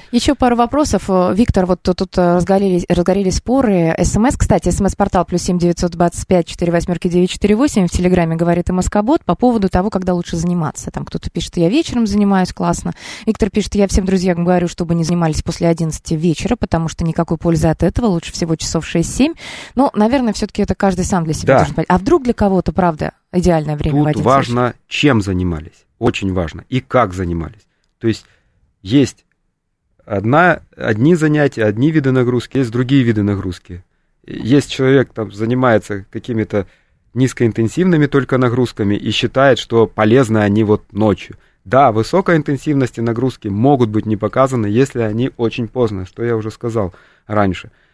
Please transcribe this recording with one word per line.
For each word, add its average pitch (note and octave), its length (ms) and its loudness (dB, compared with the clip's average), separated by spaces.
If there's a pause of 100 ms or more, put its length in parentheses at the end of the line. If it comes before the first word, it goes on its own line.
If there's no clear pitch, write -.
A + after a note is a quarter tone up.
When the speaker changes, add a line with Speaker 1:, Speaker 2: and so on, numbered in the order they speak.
(100)
Speaker 1:
Ещё A#3+ 240 0
пару A#3+ 220 0
вопросов. A#3+ 520 0
Э, F#3 260 2
Виктор, F#3 320 2
вот F3+ 160 -2
тут, F3+ 160 0
тут, - 180 -4
э, F3 200 4
разгорелись, F#3 520 0
разгорелись F#3 480 2
споры. G#3 640 2
С F3 180 0
М G#3 80 2
С, D4 140 0
кстати, F3+ 320 0
С F3+ 100 -2
М G3 80 2
С-портал F#3+ 380 0
плюс F3 160 -4
семь F3+ 160 -2
девятьсот F3 340 0
двадцать E3+ 340 -2
пять F3 200 2
четыре E3+ 260 -4
восьмёрки E3+ 360 -2
девять F3+ 200 2
четыре G#3 280 0
восемь, A3 300 0
в F3 40 -2
Телеграме F3 460 0
говорит E3+ 340 0
М F#3 100 0
С F3+ 80 -2
К G#3 140 0
Бот C#4 240 0
по F3 80 2
поводу A3+ 340 0
того, F#3 220 0
когда F#3 240 -2
лучше F3 240 -6
заниматься. E3+ 520 -4
Там D3 140 -10
кто-то - 260 -10
пишет: - 280 -8
«Я E3+ 100 4
вечером A#3+ 380 0
занимаюсь, G3+ 480 0
классно». F3 380 -4 (340)
Виктор A3 240 0
пишет: - 240 -4
«Я G3+ 120 2
всем F#3+ 200 0
друзьям F3+ 380 0
говорю, F3 220 2
чтобы E3+ 280 -4
не E3 100 0
занимались E3 380 -2
после E3+ 260 -2
одиннадцати E3 460 -2
вечера, E3+ 420 0
потому E3 320 -2
что - 160 -6
никакой E3 320 -2
пользы E3 320 0
от D#3 140 0
этого, F3+ 240 0
лучше F3 260 -2
всего E3 240 -2
часов - 300 -6
шесть-семь». B3+ 480 0 (400)
Но, C4 200 2
наверное, A3+ 380 2
всё-таки G#3 300 -4
это F#3+ 120 -2
каждый F#3 300 0
сам F3 200 -2
для D#3 100 -4
себя C#3 180 0
Speaker 2:
Да. C3+ 60 6
Speaker 1:
должен C#3+ 160 0
понять. D#3+ 160 -4
А F3+ 80 4
вдруг C4+ 260 2
для A#3+ 80 0
кого-то, F#3+ 400 0
правда, F3 220 0 (380)
идеальное D#3+ 440 0
время D3 200 -2
в - 80 2
Speaker 2:
Тут D3+ 40 0
Speaker 1:
одиннадцать C#3+ 160 -2
Speaker 2:
важно, B2 360 2
Speaker 1:
вечера? A#2+ 140 -2 (120)
Speaker 2:
чем C3+ 340 2
занимались, F2+ 640 -4 (140)
очень G#2 340 -2
важно, F2 360 -4
и B2+ 120 -2
как A#2 320 0
занимались. E2+ 540 -6 (320)
То - 80 -4
есть A2 180 -2 (580)
есть A#2 420 0 (800)
одна, B2+ 560 2 (160)
одни A#2 400 2
занятия, D3+ 480 0
одни A2 260 2
виды C#3+ 220 0
нагрузки, B2 460 -2
есть B2+ 120 -2
другие C3 320 0
виды A2 220 2
нагрузки. F#2 580 -6 (440)
Есть B2+ 440 0
человек, C3 420 2
там, G#2 200 -8
занимается A2 800 0
какими-то G#2+ 560 -4 (480)
низкоинтенсивными C3 920 2
только C3+ 320 0
нагрузками A#2 560 0
и - 160 -4
считает, C3 480 2
что A2+ 280 2
полезны A2 520 2
они G#2 260 2
вот G#2 180 2 (100)
ночью. G2+ 440 -2 (280)
Да, B2 280 4
высокой E3 440 0
интенсивности C#3 640 -2
нагрузки A#2 480 -2
могут A#2+ 400 2
быть G#2+ 180 -2
не G#2+ 100 -2
показаны, B2 500 0
если A#2+ 340 0
они A2+ 360 -2
очень A2+ 300 -2
поздно, G#2 400 -4
что - 160 -12
я A#2 140 -2
уже A2 140 -6
сказал A2 420 -4 (340)
раньше. G2+ 440 -2 (240)